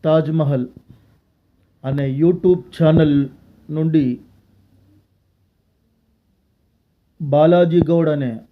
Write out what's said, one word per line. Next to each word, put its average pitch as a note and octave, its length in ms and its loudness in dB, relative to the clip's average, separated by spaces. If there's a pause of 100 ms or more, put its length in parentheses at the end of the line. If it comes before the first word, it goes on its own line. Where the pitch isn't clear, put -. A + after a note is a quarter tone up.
తాజ్మహల్ D3+ 640 0 (1160)
అనే C#3 220 -6 (140)
YouTube F3 420 0 (140)
ఛానల్ D#3 520 2 (420)
నుండి D#3 360 -2 (3250)
బాలాజీ E3 600 2
గౌడ్ E3 280 0
అనే C#3 240 -4 (200)